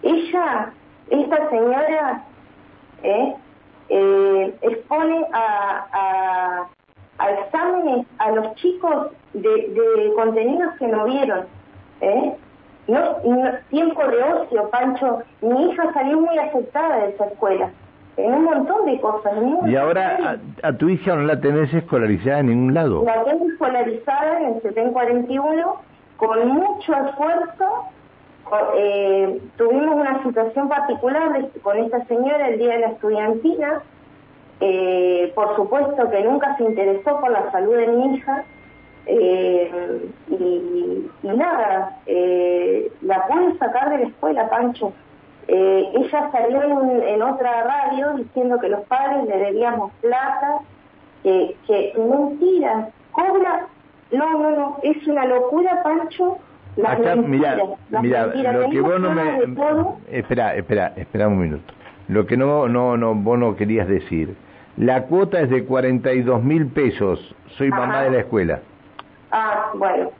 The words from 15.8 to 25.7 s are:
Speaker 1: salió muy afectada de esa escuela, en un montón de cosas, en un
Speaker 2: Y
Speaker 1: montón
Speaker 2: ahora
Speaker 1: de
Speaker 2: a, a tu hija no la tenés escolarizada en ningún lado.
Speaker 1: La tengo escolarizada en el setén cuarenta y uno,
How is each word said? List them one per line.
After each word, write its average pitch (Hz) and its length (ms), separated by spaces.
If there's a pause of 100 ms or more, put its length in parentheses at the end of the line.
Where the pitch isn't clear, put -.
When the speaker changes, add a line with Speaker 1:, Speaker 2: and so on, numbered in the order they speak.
Speaker 1:
salió 285 260
muy 330 180
afectada 285 680
de 196 80
esa 208 140
escuela, - 420 (480)
en 214 160
un 302 100
montón 330 420
de 262 140
cosas, 214 380
en 214 60
un 247 40
Speaker 2:
Y 269 40
Speaker 1:
montón 330 260
Speaker 2:
ahora - 400
Speaker 1:
de - 460
Speaker 2:
a, 160 60
a 127 80
tu 156 120
hija 185 260
no 147 80
la 147 160
tenés 143 340
escolarizada 127 680
en 139 80
ningún 123 260
lado. 151 320
Speaker 1:
La 226 180
tengo 330 240
escolarizada 269 960
en 247 140
el 226 60
setén 226 300
cuarenta 240 400
y 269 80
uno, 320 380 (400)